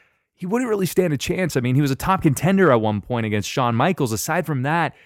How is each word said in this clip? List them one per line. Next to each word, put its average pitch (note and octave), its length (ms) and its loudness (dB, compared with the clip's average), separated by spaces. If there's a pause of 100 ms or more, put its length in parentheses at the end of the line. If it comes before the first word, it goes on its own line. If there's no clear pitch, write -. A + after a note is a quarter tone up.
(340)
he - 120 -10
wouldn't A#3+ 240 -2
really G3+ 160 0
stand F3+ 260 2
a C3+ 60 -2
chance. F3+ 380 -4
I C3+ 40 0
mean, B2 140 0
he C#3+ 80 4
was C#3 80 2
a C3 60 -2
top F#3+ 260 -2
contender E3+ 500 4
at A#2 80 6
one G#2+ 220 0
point A#2 240 -4
against G#2 240 -2
Shawn A#2+ 260 0
Michaels. C#3 360 0
Aside D#3+ 340 -2
from C#3 160 -4
that, D3+ 320 -2 (120)